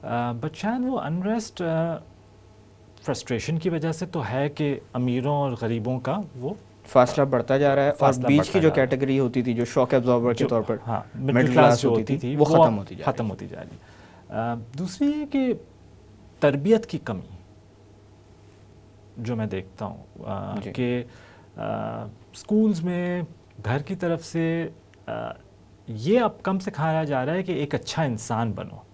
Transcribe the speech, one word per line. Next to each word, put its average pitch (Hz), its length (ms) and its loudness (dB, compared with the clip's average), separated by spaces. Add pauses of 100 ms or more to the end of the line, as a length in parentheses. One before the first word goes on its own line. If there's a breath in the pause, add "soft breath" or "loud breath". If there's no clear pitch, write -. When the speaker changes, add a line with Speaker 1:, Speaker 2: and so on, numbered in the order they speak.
Speaker 1:
अ, 120 360 -4
but 156 140 -6
शायद 240 280 -4
वो 254 140 -2
अनरेस्ट, 190 640 -4
अ, 165 340 -2 (1040)
फ्रस्ट्रेशन 131 560 -2
की 170 120 0
वजह 165 220 -2
से 160 140 -6
तो 170 140 -6
है 127 280 0
कि 147 340 -2 (120)
अमीरों 127 420 0
और 139 180 0
गरीबों 117 440 -2
का 180 260 -4 (120)
वो 139 200 -8 (280)
Speaker 2:
फासला 127 400 6
बढ़ता 135 340 2
जा 139 160 4
रहा 139 100 4
है, 147 60 4
और 143 60 0
Speaker 1:
फासला 127 320 2
Speaker 2:
बीच 143 100 8
Speaker 1:
बढ़ता 151 140 0
Speaker 2:
की 190 80 4
जो 160 80 6
Speaker 1:
जा 143 60 4
रहा 147 60 4
है। 131 80 4
Speaker 2:
कैटेगरी 135 280 2
होती 127 260 2
थी, 120 120 0
जो 117 100 0
शॉक 127 300 2
एब्जॉर्बर 123 380 4
के - 20 2
Speaker 1:
जो, 143 120 0
Speaker 2:
तौर 117 160 2
पर 107 200 -2
Speaker 1:
हाँ, 110 340 -4
Speaker 2:
मिडिल 131 180 0
Speaker 1:
मिडिल 127 180 6
क्लास 147 140 8
Speaker 2:
क्लास 120 140 6
Speaker 1:
जो 131 100 2
Speaker 2:
होती 113 100 2
Speaker 1:
होती 123 160 -2
Speaker 2:
थी, 123 160 -4
Speaker 1:
थी, 151 40 -2
Speaker 2:
वो 147 80 8
Speaker 1:
वो 156 100 2
Speaker 2:
ख़त्म 127 180 8
Speaker 1:
अब 107 60 -2
Speaker 2:
होती 95 180 -10
जा - 80 -12
रही - 80 0
Speaker 1:
ख़त्म 120 120 -4
Speaker 2:
है। 107 60 -2
Speaker 1:
होती 95 160 -8
जा - 140 -12
रही - 120 -14
है। - 60 -20 (520 soft breath)
अ, 117 280 -4 (180)
दूसरी 190 360 -2
ये 302 140 -4
कि 262 280 0 (880)
तरबियत 156 420 4
की - 140 -8
कमी 95 320 -8 (1900)
जो 117 180 -4
मैं 110 120 -2
देखता 95 360 -8
हूँ, 90 200 -10 (220)
अ, 98 340 -6
Speaker 2:
जी। 101 100 -10
Speaker 1:
कि, 123 380 -4 (500 loud breath)
अ, 110 500 -6 (260)
स्कूल्स 214 480 0
में, 175 440 -4 (340)
घर 117 220 -2
की 190 120 -8
तरफ 170 260 -2
से, 165 520 -4 (360)
अ, 113 300 -8 (500)
ये 127 300 0
अब 226 260 0
कम 190 140 0
सिखाया 160 460 -2
जा 139 200 0
रहा 151 100 -2
है 185 80 -2
कि 180 100 -6
एक 143 220 -2
अच्छा 156 300 -2
इंसान 113 480 -2
बनो। - 420 -12